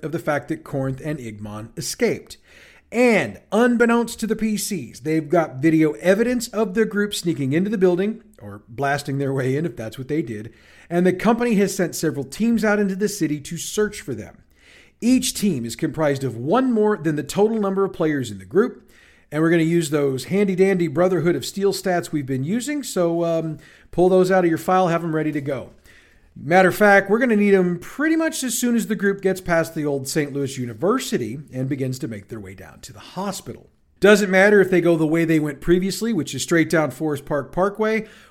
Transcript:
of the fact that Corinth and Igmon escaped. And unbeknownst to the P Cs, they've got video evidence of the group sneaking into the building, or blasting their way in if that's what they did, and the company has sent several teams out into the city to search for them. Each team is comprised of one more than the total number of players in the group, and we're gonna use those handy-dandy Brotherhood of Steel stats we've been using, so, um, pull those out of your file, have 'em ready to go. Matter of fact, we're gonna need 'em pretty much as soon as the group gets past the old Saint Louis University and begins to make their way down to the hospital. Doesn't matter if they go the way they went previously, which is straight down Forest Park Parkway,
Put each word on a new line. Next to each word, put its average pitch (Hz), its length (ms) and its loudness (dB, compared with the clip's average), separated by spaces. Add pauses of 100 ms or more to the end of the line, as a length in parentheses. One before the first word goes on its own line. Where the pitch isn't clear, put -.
of 147 100 -6
the 165 60 -4
fact 143 300 -2
that 156 160 -8
Corinth 135 420 -6
and 151 140 -6
Igmon 107 580 -12
escaped. - 600 -4 (540)
And 202 500 2 (100)
unbeknownst 233 680 2
to 220 80 -4
the 214 80 -2
P 220 200 -2
Cs, 131 460 -8
they've 156 260 -2
got 151 300 0
video 156 360 4
evidence 233 560 0
of 196 260 -2
the 220 100 2
group 208 280 -2
sneaking 139 380 -2
into 185 180 0
the 208 100 -4
building, 185 440 0 (180)
or 104 280 -18
blasting 139 480 -4
their 139 160 -2
way 131 240 -2
in 120 80 -2
if 123 100 -8
that's 110 220 -12
what 127 100 -12
they 151 140 -2
did, 113 320 -12 (360)
and 180 160 0
the 180 60 6
company 233 440 2
has 190 200 2
sent 165 200 -2
several 139 280 -2
teams 220 400 0
out 208 160 2
into 196 160 0
the 202 140 -2
city 151 320 -2
to 165 160 -10
search 208 440 -4
for 135 120 -10
them. 95 300 -14 (580)
Each 254 320 2
team 147 320 -2
is 117 100 -8
comprised 143 480 -2
of 113 140 -4
one 226 340 0
more 214 240 2
than 151 220 -2
the 147 60 -4
total 214 360 0
number 196 240 0
of 190 80 -2
players 147 400 -2
in 98 60 -12
the 95 80 -18
group, 180 440 0 (400)
and 151 120 -4
we're 165 80 2
gonna 165 140 4
use 165 260 0
those 139 360 0
handy-dandy 190 640 2
Brotherhood 170 480 2
of 139 100 -6
Steel 196 280 -2
stats 175 380 -4
we've 147 140 -2
been 131 200 -4
using, 247 360 -4
so, 170 440 0
um, 160 320 -2 (340)
pull 180 160 4
those 185 240 4
out 185 140 4
of 165 40 4
your 160 100 0
file, 185 280 2
have 165 160 0
'em 160 120 -2
ready 156 180 -2
to 147 80 -4
go. 131 300 -8 (640)
Matter 180 300 4
of 175 80 0
fact, 196 340 6
we're 220 100 2
gonna 233 180 2
need 208 160 4
'em 180 260 2
pretty 320 380 -2
much 320 260 -2
as 240 140 -4
soon 240 180 0
as 196 120 0
the 214 80 -2
group 196 260 0
gets 185 180 0
past 165 340 -2
the 151 120 -4
old 139 220 -2
Saint 143 260 -2
Louis 135 240 -4
University 127 800 -2 (140)
and 131 160 -4
begins 131 300 -2
to 139 100 -8
make 101 180 -12
their 113 140 -12
way 98 120 -16
down 87 280 -20
to - 100 -18
the 104 80 -20
hospital. - 680 -10 (320)
Doesn't 202 280 6
matter 196 300 6
if 180 100 4
they 180 120 4
go 170 160 4
the 160 100 2
way 165 160 2
they 160 160 2
went 147 220 -4
previously, 185 500 0
which 151 240 -4
is 127 80 -6
straight 160 260 2
down 156 220 2
Forest 147 340 -4
Park 139 280 -6
Parkway, 214 520 -2 (260)